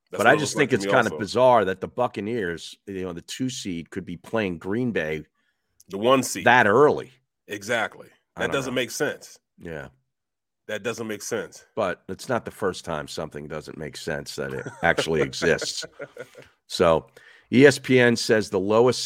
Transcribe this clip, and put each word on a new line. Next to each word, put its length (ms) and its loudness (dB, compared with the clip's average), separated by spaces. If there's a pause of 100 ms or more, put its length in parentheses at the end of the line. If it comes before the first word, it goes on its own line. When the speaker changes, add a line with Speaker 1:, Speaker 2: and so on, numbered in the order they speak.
(120)
Speaker 1:
That's 120 -10
Speaker 2:
But 20 6
Speaker 1:
what 20 6
Speaker 2:
I 60 8
Speaker 1:
it 60 2
Speaker 2:
just 160 -4
Speaker 1:
looks 60 2
like 80 0
Speaker 2:
think 0 -
Speaker 1:
to 80 0
Speaker 2:
it's 80 -4
Speaker 1:
me 60 0
Speaker 2:
kinda 200 2
Speaker 1:
also. 80 -8
Speaker 2:
bizarre 460 2
that 160 -4
the 60 -6
Buccaneers, 880 -6 (120)
you 160 -8
know, 100 -8
the 80 -14
two 280 -6
seed 420 -10
could 140 -10
be 120 -12
playing 400 -4
Green 340 -4
Bay 320 -4 (680)
Speaker 1:
The 100 -8
one 240 4
seed. 220 -4
Speaker 2:
that 200 8
early. 460 4 (360)
Speaker 1:
Exactly. 600 -6 (280)
Speaker 2:
I 60 -8
Speaker 1:
That 60 -2
Speaker 2:
don't 60 -4
Speaker 1:
doesn't 200 -4
Speaker 2:
know. 20 -2
Speaker 1:
make 160 -2
sense. 460 -6 (220)
Speaker 2:
Yeah. 300 -12 (800)
Speaker 1:
That 160 -8
doesn't 240 -6
make 160 -8
sense. 420 -8 (100)
Speaker 2:
But 340 -4
it's 200 -12
not 160 -2
the 60 -12
first 340 -6
time 220 -6
something 400 -10
doesn't 300 -12
make 200 -10
sense 380 -8
that 180 -6
it 140 -8 (160)
actually 380 2
exists. 680 -2
Speaker 1:
<laughs> 40 -20 (720)
Speaker 2:
So 400 2 (440)
E 140 8
S 140 8
P 200 4
N 160 6
says 360 0
the 80 0
lowest 460 2